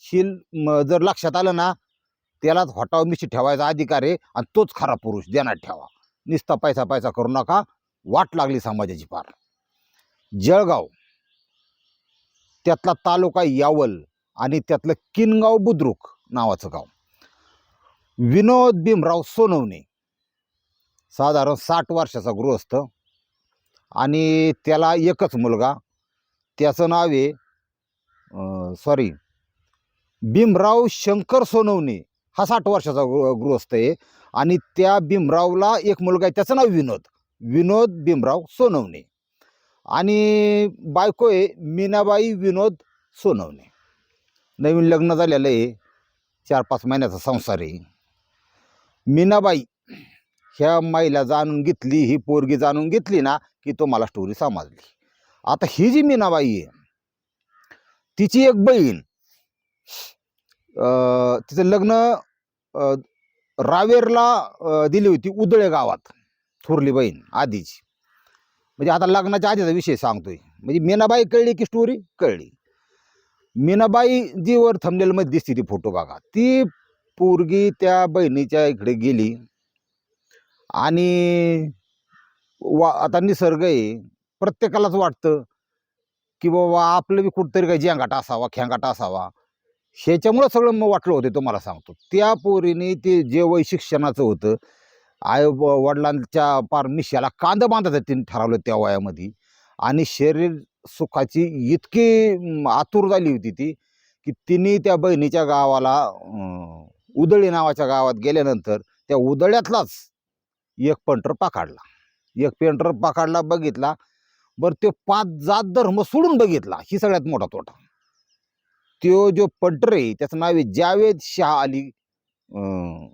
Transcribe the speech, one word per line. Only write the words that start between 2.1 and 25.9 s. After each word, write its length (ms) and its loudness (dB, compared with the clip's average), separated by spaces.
त्यालाच 320 2
हॉटाव 280 -2
मिशी 240 -4
ठेवायचा 400 -2
अधिकार 360 -2
आहे 140 0
आणि 100 -6
तोच 200 4
खरा 200 -4
पुरुष 360 -8
ध्यानात 240 -2
ठेवा. 300 -16
नुसता 300 -4
पैसा 280 -2
पैसा 260 -4
करू 180 -4
नका, 360 -2
वाट 300 0
लागली 240 -2
समाजाची 520 -8
फार. 200 -14
जळगाव 480 2
त्यातला 280 0
तालुका 500 0
यावल 580 0
आणि 240 -2
त्यातलं 340 -2
किनगाव 440 4
बुद्रुक 500 -2
नावाचं 440 -4
गाव. 100 -12
विनोद 580 4
भीमराव 500 0
सोनवणे, 560 0
साधारण 440 0
साठ 340 -2
वर्षाचा 420 -4
गृहस्थ 440 -4
आणि 560 0
त्याला 300 2
एकच 400 0
मुलगा, 380 0